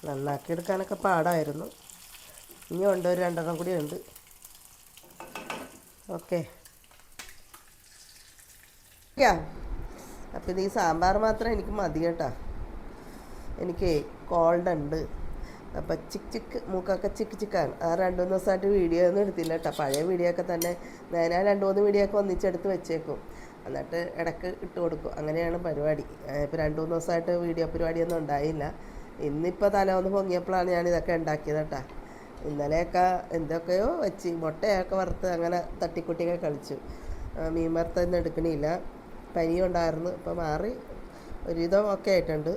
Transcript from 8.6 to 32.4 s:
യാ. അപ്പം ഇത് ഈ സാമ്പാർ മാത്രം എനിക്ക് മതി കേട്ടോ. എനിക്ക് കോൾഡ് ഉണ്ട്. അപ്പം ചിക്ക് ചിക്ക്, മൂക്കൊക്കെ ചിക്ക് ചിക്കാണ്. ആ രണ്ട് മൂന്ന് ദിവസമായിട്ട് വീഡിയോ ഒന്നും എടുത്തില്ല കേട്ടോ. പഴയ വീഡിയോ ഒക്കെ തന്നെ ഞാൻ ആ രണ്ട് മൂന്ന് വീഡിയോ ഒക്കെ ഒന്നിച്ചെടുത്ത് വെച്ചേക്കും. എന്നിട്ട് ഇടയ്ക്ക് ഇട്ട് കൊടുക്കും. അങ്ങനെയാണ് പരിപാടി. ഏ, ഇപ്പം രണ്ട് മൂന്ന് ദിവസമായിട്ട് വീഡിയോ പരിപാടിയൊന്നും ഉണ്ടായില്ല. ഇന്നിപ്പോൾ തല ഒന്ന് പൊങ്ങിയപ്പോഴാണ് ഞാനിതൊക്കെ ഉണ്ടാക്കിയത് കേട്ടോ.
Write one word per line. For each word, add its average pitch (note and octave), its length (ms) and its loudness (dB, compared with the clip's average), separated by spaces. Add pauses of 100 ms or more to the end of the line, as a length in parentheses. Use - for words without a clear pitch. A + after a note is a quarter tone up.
യാ. G#3+ 80 8 (1040)
അപ്പം - 160 -6
ഇത് F#3 140 -2
ഈ - 20 2 (100)
സാമ്പാർ F3+ 380 4 (100)
മാത്രം A3 300 2
എനിക്ക് G#3 240 -4
മതി D#3 260 0
കേട്ടോ. E3 240 0 (1300)
എനിക്ക് F3 280 0 (400)
കോൾഡ് F3 460 6
ഉണ്ട്. D3+ 240 -2 (800)
അപ്പം D#3+ 180 -2 (160)
ചിക്ക് - 220 -8
ചിക്ക്, - 240 -8 (120)
മൂക്കൊക്കെ F#3+ 380 0 (100)
ചിക്ക് G#3+ 240 -4
ചിക്കാണ്. G3 300 0 (140)
ആ E3 40 2 (120)
രണ്ട് F3+ 200 2
മൂന്ന് F#3 120 2
ദിവസമായിട്ട് F#3+ 340 2 (100)
വീഡിയോ E3+ 300 6
ഒന്നും G3 160 4
എടുത്തില്ല E3+ 320 -2
കേട്ടോ. D#3 140 -2 (100)
പഴയ C#3+ 300 4
വീഡിയോ F3 220 4
ഒക്കെ F3 200 -2
തന്നെ E3+ 200 0 (400)
ഞാൻ E3+ 260 2
ആ - 20 4 (100)
രണ്ട് G3+ 160 4
മൂന്ന് G3 200 4
വീഡിയോ G3+ 200 6
ഒക്കെ G3+ 160 2
ഒന്നിച്ചെടുത്ത് F#3+ 520 0
വെച്ചേക്കും. D#3+ 460 -4 (460)
എന്നിട്ട് C#3 320 -4 (220)
ഇടയ്ക്ക് E3+ 280 -4 (160)
ഇട്ട് F3 200 -8
കൊടുക്കും. E3 340 -2
അങ്ങനെയാണ് E3 480 0
പരിപാടി. D3+ 380 0 (260)
ഏ, - 20 -6 (120)
ഇപ്പം D3+ 180 -4
രണ്ട് D3+ 180 0
മൂന്ന് D#3+ 140 -2
ദിവസമായിട്ട് E3+ 380 0 (120)
വീഡിയോ E3 300 0
പരിപാടിയൊന്നും E3 480 2
ഉണ്ടായില്ല. D3 420 0 (640)
ഇന്നിപ്പോൾ F3 480 2
തല F#3+ 220 4
ഒന്ന് F#3 180 2
പൊങ്ങിയപ്പോഴാണ് F#3 600 2
ഞാനിതൊക്കെ F3 440 2
ഉണ്ടാക്കിയത് D3+ 400 0
കേട്ടോ. D#3 200 -4 (680)